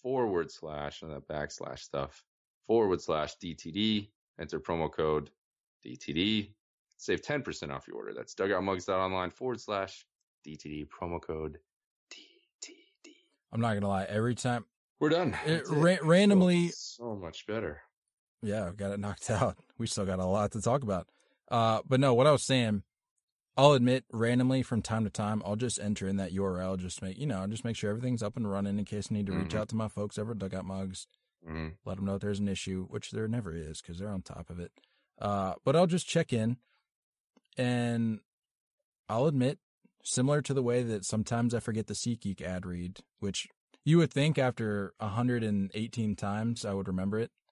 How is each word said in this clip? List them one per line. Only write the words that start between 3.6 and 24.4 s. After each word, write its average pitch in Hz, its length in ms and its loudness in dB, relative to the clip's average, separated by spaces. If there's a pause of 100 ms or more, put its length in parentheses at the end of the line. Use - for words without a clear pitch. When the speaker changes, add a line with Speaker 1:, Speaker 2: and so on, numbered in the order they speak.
Speaker 1:
D, 104 400 0 (280)
enter 80 220 -6
promo 82 300 -2
code 78 380 0 (540)
D 64 140 -14
T - 160 -8
D, 101 420 0 (420)
save 95 240 -2
ten 147 200 -2
percent 76 320 -8
off 65 140 -8
your 50 100 -12
order. 50 180 -10
That's - 180 -12
dugout 98 300 0
mugs 95 220 -2
dot 95 160 0
online 92 280 0
forward 123 300 -6
slash 98 460 -6 (400)
D 76 100 -12
T 76 140 -14
D, 76 160 -8
promo 85 360 -8
code 78 360 -8 (520)
D - 80 -18 (440)
T - 140 -16 (280)
D. - 100 -20 (380)
Speaker 2:
I'm 113 80 -2
not 117 140 2
gonna 101 160 0
lie, 95 160 0
every 110 300 0
time 120 280 -2 (380)
Speaker 1:
We're 151 80 4
done. 160 260 2 (100)
Speaker 2:
it 165 120 2
Speaker 1:
That's 147 120 -6
it. 160 60 -2
Speaker 2:
ra-, 165 160 6
Speaker 1:
I 190 60 4
feel 156 100 0
Speaker 2:
randomly 180 640 8
Speaker 1:
so 120 520 -10
much 82 240 -10
better. 101 360 -4 (600)
Speaker 2:
Yeah, 104 260 -2
I've 98 100 -8
got 98 140 -2
it 101 100 -4
knocked 101 280 -6
<laughs> - 0 -
out. 104 280 0 (200)
We 117 100 -4
still 104 180 -2
got 92 140 0
a 92 60 0
lot 101 280 0
to 107 80 -6
talk 127 200 2
about. 95 280 -4 (420)
Uh, 113 340 4
but 131 140 4
no, 135 140 6
what 123 140 6
I 151 40 10
was 135 120 4
saying, 113 400 2 (760)
I'll 143 140 10
admit, 127 400 6
randomly 123 520 4